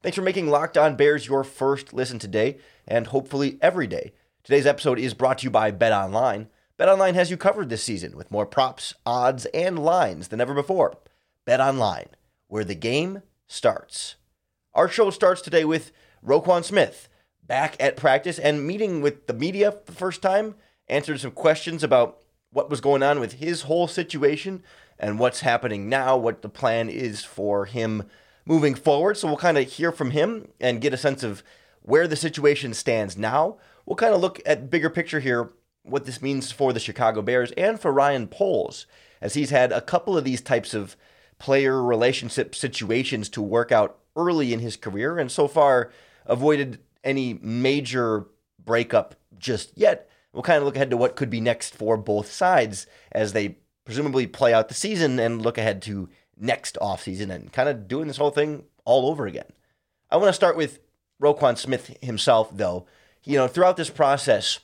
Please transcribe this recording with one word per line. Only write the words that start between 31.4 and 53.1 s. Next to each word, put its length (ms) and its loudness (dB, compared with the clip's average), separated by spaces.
where 240 4
the 80 -2
situation 580 0
stands 420 -2
now. 420 0
We'll 120 -6
kinda 200 4
look 260 -2
at 280 -2
bigger 180 0
picture 300 -4
here, 320 -2
what 220 -4
this 140 -12
means 320 -4
for 220 0
the 60 -2
Chicago 420 -2
Bears 300 0
and 280 0
for 120 0
Ryan 360 2
Poles, 600 -2
as 140 -6
he's 160 -2
had 200 4
a 100 -2
couple 360 -2
of 60 0
these 180 -2
types 320 -2
of 220 -8
player 460 2
relationship 720 0
situations 760 -4
to 120 -8
work 300 0
out 280 2
early 360 0
in 100 -2
his 160 -8
career, 420 -6
and 120 -4
so 160 2
far 440 4
avoided 540 0
any 320 -2
major 880 -2
breakup 560 0
just 400 -6
yet. 320 2
We'll 80 -10
kinda 240 2
look 100 -2
ahead 140 0
to 80 0
what 180 0
could 140 -4
be 100 -4
next 360 -2
for 220 0
both 340 -2
sides 560 0